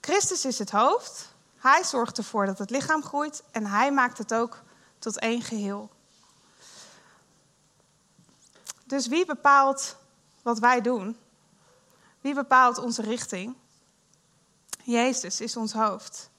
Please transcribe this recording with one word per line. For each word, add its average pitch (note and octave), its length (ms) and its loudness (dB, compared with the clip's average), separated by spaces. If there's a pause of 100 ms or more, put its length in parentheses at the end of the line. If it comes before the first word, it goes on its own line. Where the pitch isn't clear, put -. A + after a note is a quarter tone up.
Christus F#4 440 -2
is B3+ 140 -4
het G3+ 120 -6
hoofd. C4+ 600 0 (300)
Hij D4+ 200 6
zorgt A#3+ 340 -2
ervoor G#3 280 -2
dat F#3+ 120 -4
het G3+ 120 -8
lichaam C#4+ 340 0
groeit D4 480 -6
en A3 140 -4
hij G#3+ 260 2
maakt C4 260 2
het A3+ 160 -6
ook A#3 280 -2 (380)
tot A3 200 -6
één A3+ 220 -2
geheel. G#3 480 -6 (3000)
Dus B3+ 240 -4
wie E4 180 0
bepaalt C#4 680 4 (460)
wat A#3 180 -2
wij A#3+ 220 4
doen? A3 360 -2 (1040)
Wie C#4+ 120 -4
bepaalt C4 440 6
onze A#3 240 -4
richting? G#3+ 540 -6 (1300)
Jezus A#3+ 580 0
is A3+ 160 -8
ons A3 160 -6
hoofd. G#3+ 640 -4